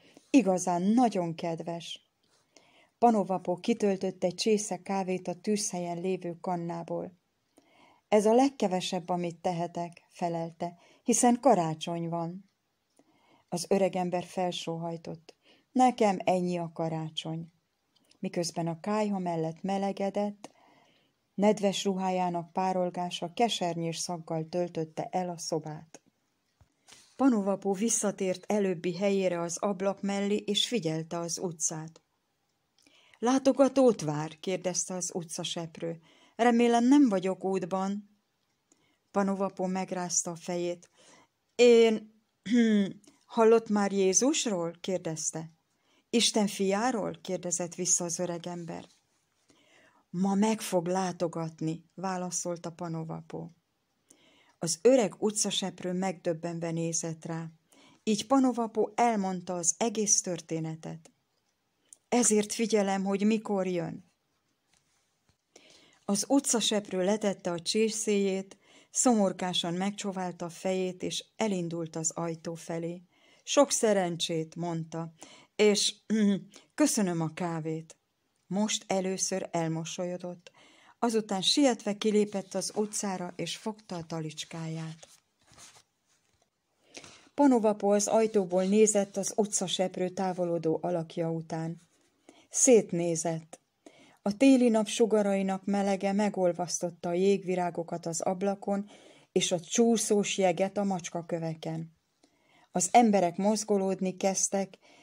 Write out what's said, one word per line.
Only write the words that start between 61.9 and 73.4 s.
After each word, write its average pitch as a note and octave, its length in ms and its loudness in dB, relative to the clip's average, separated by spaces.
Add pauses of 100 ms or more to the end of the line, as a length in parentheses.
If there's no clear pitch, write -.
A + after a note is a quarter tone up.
„Ezért G#3+ 440 2
figyelem, G3 520 0
hogy G3 180 0
mikor G#3+ 440 2
jön.” E3+ 460 -6 (1900)
Az G3+ 240 0
utcaseprő G#3+ 760 0
letette G3+ 460 0
a E3+ 100 -4
csészéjét, G3+ 960 0 (320)
szomorkásan F#3 840 0
megcsóválta F#3 680 -6
a E3+ 60 -8
fejét, F#3 520 -4
és E3+ 220 -6 (120)
elindult E3+ 600 -4
az D#3+ 140 -2
ajtó E3 440 -6
felé. E3+ 480 -8 (400)